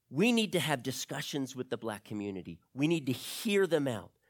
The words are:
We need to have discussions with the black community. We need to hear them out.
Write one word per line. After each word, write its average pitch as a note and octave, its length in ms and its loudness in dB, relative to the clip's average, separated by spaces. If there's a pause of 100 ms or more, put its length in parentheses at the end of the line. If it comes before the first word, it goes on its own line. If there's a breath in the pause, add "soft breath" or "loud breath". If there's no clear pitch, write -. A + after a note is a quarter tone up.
(100)
We F#3 220 4
need A3 200 4
to F3+ 80 4
have C#3+ 220 0
discussions C3 720 -4
with B2+ 160 -6
the A#2+ 60 -2
black G#2+ 280 -6
community. F#2+ 540 -6 (140)
We C#3+ 160 2
need E3 180 0
to C3 60 2
hear G3 540 0
them D3+ 200 2
out. G2+ 240 -4 (180 soft breath)